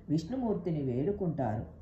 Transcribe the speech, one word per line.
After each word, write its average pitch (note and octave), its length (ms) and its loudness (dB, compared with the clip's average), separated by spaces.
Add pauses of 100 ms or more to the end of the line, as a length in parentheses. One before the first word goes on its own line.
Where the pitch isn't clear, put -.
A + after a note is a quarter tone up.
విష్ణుమూర్తిని F3 720 0
వేడుకుంటారు. C3+ 840 0 (180)